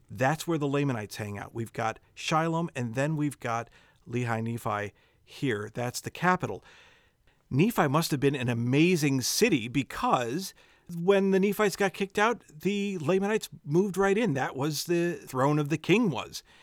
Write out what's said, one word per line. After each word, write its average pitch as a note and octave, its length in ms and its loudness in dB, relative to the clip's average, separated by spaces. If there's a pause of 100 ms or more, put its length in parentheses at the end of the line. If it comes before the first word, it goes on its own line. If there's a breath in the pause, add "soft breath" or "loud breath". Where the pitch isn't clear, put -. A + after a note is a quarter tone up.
(100)
That's C3+ 360 0
where E3 120 0
the D3 100 -2
Lamanites C3+ 480 -2
hang G#2 220 -8
out. - 160 -12
We've A2+ 180 -8
got A2+ 260 -4 (160)
Shiloh, E3 640 0
and A#2+ 180 -4
then D3 220 0
we've D3 240 -2
got A#2 280 -4 (400 soft breath)
Lehi A#2 320 -2
Nephi A2+ 520 -4 (320)
here. G#2+ 500 -4
That's B2 260 -6
the - 120 -10
capital. B2 500 0 (880 soft breath)
Nephi E3 380 2
must D3+ 240 0
have C#3 80 0
been C#3 160 4
an B2 120 -2
amazing C3+ 720 2
city C#3+ 480 2
because C#3 880 -2 (420 soft breath)
when G3 360 4
the F#3+ 80 4
Nephites G3+ 360 2
got G3 180 0
kicked - 240 -4
out, G#3+ 240 2 (180)
the G3+ 380 -2
Lamanites F#3+ 500 0 (160)
moved F3+ 320 2
right G3 200 4
in. G#3+ 180 2
That C3+ 220 -4
was C#3+ 280 -2
the E3+ 300 0
throne C#3 440 0
of D3 120 -2
the D#3+ 80 0
king G3+ 320 4
was, - 340 -6 (180 soft breath)